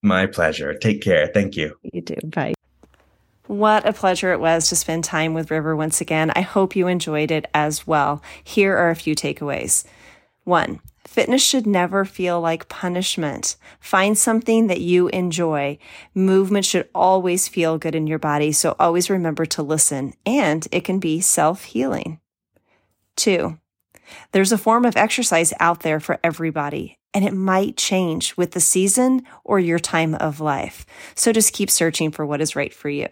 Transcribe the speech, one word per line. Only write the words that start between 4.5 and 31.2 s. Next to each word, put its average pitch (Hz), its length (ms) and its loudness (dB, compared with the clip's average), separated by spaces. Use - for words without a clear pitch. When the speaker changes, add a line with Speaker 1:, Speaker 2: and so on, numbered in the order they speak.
Speaker 2:
to 180 60 -2
spend 165 280 -2
time 160 320 -2
with 160 160 -4
River 156 240 -2
once 156 260 -2
again. 156 340 0
I 180 60 2
hope 190 340 0
you 180 120 2
enjoyed 156 420 -2
it 156 240 -2
as 151 320 -2
well. 147 380 0
Here 196 340 2
are 170 120 4
a 165 60 0
few 156 180 -4
takeaways. - 720 -4
One, - 340 0
fitness - 380 0
should 233 240 0
never 190 380 2
feel 180 340 -2
like 165 300 -4
punishment. 180 880 -4
Find 202 360 2
something 226 500 2
that 185 120 0
you 180 300 4
enjoy. 156 680 -2
Movement 190 500 4
should - 300 0
always 185 540 2
feel 160 280 0
good 165 160 -4
in 156 140 -2
your 156 120 -4
body, 151 340 0
so 160 260 0
always 170 300 2
remember 165 380 0
to - 140 -4
listen, 143 520 -2
and 185 460 0
it 180 140 -2
can 190 140 -2
be 165 200 -2
self-healing. 185 1000 -2
Two, 170 420 0
there's 196 200 4
a 220 60 4
form 233 280 4
of 233 120 2
exercise 196 600 2
out 170 220 2
there 156 180 0
for 156 240 -4
everybody, 156 760 -4
and 196 120 2
it 190 80 0
might 190 440 0
change 180 600 -2
with 175 140 0
the 180 100 -4
season 247 640 2
or 202 160 2
your 170 200 2
time 160 360 0
of 151 240 -4
life. - 460 -4
So - 180 2